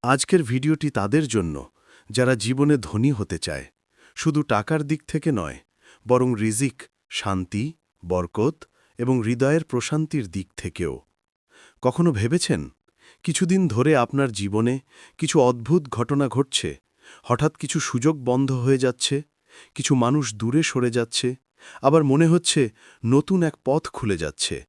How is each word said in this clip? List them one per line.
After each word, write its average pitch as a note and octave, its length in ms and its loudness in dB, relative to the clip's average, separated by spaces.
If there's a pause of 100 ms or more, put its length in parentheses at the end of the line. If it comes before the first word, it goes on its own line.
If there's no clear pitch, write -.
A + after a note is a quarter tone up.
আজকের C#3 400 2
ভিডিওটি C#3+ 460 0
তাদের B2+ 380 0
জন্য, E2 420 -2 (400)
যারা B2 260 2
জীবনে C3 420 2
ধনী A#2 340 0
হতে G2+ 260 -4
চায়, C#2 280 -8 (500)
শুধু D3+ 280 -2
টাকার C3 400 0
দিক D3+ 240 -4
থেকে D#3+ 240 -2
নয়, D#2 260 -4 (500)
বরং B2 280 2
রিজিক, A2 480 -2 (260)
শান্তি, G2+ 640 -4 (320)
বরকত F2+ 580 -2 (340)
এবং B2 240 0
হৃদয়ের C3 420 0
প্রশান্তির C#3 680 -4
দিক F#2+ 160 -8 (100)
থেকেও। D#2+ 420 -8 (840)
কখনো E3+ 300 2
ভেবেছেন, A2+ 580 -2 (540)
কিছুদিন F3+ 440 0
ধরে C3+ 280 2
আপনার C3+ 360 0
জীবনে G#2+ 480 -2 (380)
কিছু D#3+ 220 0
অদ্ভুত B2+ 480 2
ঘটনা C3 400 -2
ঘটছে? A2+ 480 -4 (480)
হঠাৎ C#3 320 0
কিছু - 240 -4
সুযোগ C#3+ 360 0 (100)
বন্ধ C3 260 2
হয়ে C3 260 2
যাচ্ছে, C3 440 -2 (540)
কিছু - 200 0
মানুষ B2 400 2
দূরে A#2 280 0
সরে B2 280 -2
যাচ্ছে, A#2+ 440 -2 (460)
আবার D3+ 220 6
মনে C#3+ 240 4
হচ্ছে D#3+ 420 2 (360)
নতুন D3+ 380 2
এক D#3 120 -2 (100)
পথ C#3 220 0
খুলে G2 300 -4
যাচ্ছে। D2 520 -6